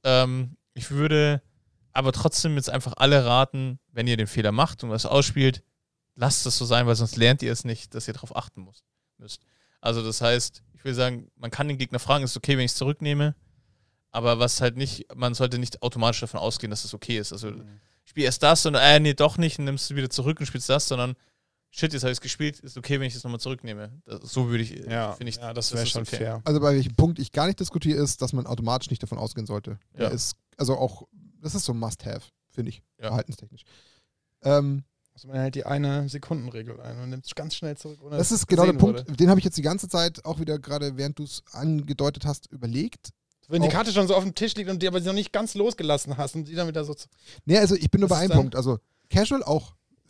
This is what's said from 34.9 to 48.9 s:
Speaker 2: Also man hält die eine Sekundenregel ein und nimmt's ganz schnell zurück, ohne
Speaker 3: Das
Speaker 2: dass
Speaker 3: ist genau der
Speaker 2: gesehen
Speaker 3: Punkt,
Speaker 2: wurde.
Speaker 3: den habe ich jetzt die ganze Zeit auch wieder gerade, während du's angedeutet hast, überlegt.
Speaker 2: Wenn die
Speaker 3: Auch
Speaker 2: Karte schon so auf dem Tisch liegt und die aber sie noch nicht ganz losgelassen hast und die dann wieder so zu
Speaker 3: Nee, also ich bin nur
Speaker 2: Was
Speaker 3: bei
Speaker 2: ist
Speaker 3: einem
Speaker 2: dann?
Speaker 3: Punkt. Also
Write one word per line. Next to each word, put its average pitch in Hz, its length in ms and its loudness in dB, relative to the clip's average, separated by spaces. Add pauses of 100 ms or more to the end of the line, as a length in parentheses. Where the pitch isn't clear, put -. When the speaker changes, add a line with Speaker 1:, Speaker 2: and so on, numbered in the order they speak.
Speaker 2:
Also - 140 -20
man 135 80 -10
hält 131 200 -4
die 139 100 -6
eine 143 420 -2
Sekundenregel 123 720 -10
ein 120 200 -14
und 123 100 -10
nimmt's 131 240 -12
ganz 156 220 -8
schnell 147 200 -8
zurück, 151 260 -16
ohne 147 140 -10
Speaker 3:
Das 175 120 2
Speaker 2:
dass 226 120 2
Speaker 3:
ist - 60 -4
genau 170 160 6
der 185 100 8
Speaker 2:
gesehen 139 80 0
Speaker 3:
Punkt, 120 280 6
Speaker 2:
wurde. 147 80 -8
Speaker 3:
den 180 140 8
habe 196 100 8
ich - 40 2
jetzt 185 140 -2
die 151 40 -4
ganze 175 260 -4
Zeit 170 360 -2
auch 160 140 -6
wieder 156 220 -4
gerade, 143 360 -8
während 139 220 -6
du's - 240 -12 (100)
angedeutet 143 720 -2
hast, 147 280 -4
überlegt. 127 580 -6 (380)
Speaker 2:
Wenn 170 140 2
die 151 60 6
Speaker 3:
Auch 156 40 2
Speaker 2:
Karte 208 200 0
schon 190 140 4
so 190 80 4
auf 190 100 4
dem 190 100 -4
Tisch 214 200 -2
liegt 196 160 -6
und 185 120 -4
die 190 40 2
aber 180 140 0
sie 170 60 -4
noch 190 80 -2
nicht 202 180 -4
ganz 220 220 -4
losgelassen 151 640 -2
hast 143 180 -6
und 156 100 -6
die 156 80 -14
dann 170 140 -2
wieder 156 160 -4
so 147 100 -8
zu - 140 -18 (380)
Speaker 3:
Nee, 165 120 6
also 202 160 6
ich 160 160 2
bin 190 100 6
nur 190 100 4
Speaker 2:
Was 175 80 4
Speaker 3:
bei 170 80 2
Speaker 2:
ist 196 40 0
Speaker 3:
einem 170 60 8
Speaker 2:
dann? - 60 8
Speaker 3:
Punkt. 131 140 -4
Also 127 220 0 (320)